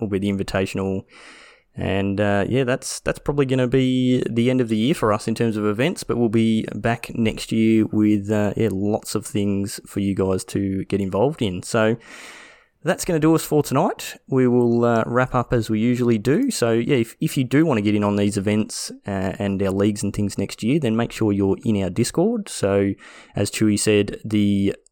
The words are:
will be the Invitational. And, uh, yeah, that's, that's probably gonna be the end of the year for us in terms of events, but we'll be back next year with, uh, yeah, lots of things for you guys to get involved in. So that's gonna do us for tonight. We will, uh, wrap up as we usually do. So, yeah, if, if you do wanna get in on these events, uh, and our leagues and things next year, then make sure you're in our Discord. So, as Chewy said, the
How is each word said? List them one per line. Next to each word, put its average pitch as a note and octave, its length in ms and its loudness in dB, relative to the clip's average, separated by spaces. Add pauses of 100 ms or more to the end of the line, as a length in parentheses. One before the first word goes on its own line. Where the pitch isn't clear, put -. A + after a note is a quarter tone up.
will G#2+ 80 -4
be G2 100 -2
the G2+ 120 -2
Invitational. F#2+ 720 -2 (720)
And, G2 460 -2
uh, G2+ 280 2
yeah, - 160 0
that's, - 360 -4
that's - 180 -4
probably C#3+ 280 -2
gonna B2+ 200 2
be B2+ 640 2
the A#2 180 2
end B2+ 120 2
of A#2 80 0
the A2 80 0
year A#2+ 180 2
for A2 180 0
us G#2+ 140 -4
in A2+ 80 0
terms A2+ 220 0
of G#2 100 -2
events, A#2 380 0
but A2+ 120 -2
we'll A#2 120 2
be A2+ 460 2
back A#2 400 -4
next - 360 -2
year A2 360 4
with, G#2 440 2
uh, G#2 260 0
yeah, A2 140 2
lots G2+ 440 -2
of G#2 120 -4
things G2+ 600 -2
for - 140 -6
you G2 140 0
guys F#2+ 300 0
to G2 400 -4
get G2 160 -2
involved G2 420 -2
in. F#2+ 200 -4
So A2 340 0 (840)
that's E3+ 220 -2
gonna E3 160 0
do D#3+ 140 6
us D#3 100 0
for D3+ 180 2
tonight. - 540 -2 (120)
We C3 180 2
will, A#2+ 380 2
uh, A#2 220 2
wrap B2+ 280 0
up B2 180 -2
as A#2 180 0
we G#2+ 100 0
usually A#2+ 380 2
do. E3 320 0
So, A#2 220 0
yeah, A#2+ 240 2
if, A2+ 240 -2
if D#3 160 -2
you C3+ 80 2
do C#3+ 220 2
wanna A#2+ 160 2
get G#2 120 2
in G#2 100 2
on G2+ 120 2
these G2+ 200 0
events, G#2 540 -2 (160)
uh, F#2+ 320 -4
and G2+ 240 -2
our G2 80 0
leagues G2+ 320 0
and G2 120 -2
things G2+ 240 -4
next - 240 -6
year, C3 160 0
then A#2 160 0
make A#2 160 -2
sure G#2+ 220 0
you're G2 320 2
in G#2 180 0
our F2+ 80 -2
Discord. G3+ 580 -2
So, G2 440 0 (420)
as G2+ 160 -2
Chewy G#2+ 280 2
said, G#2 460 2
the G2+ 520 2 (160)